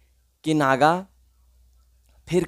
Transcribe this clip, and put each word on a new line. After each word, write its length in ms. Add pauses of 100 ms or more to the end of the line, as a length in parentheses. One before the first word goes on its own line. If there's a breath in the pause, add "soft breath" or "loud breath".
(460)
कि 80
नागा 540 (1200)
फिर 200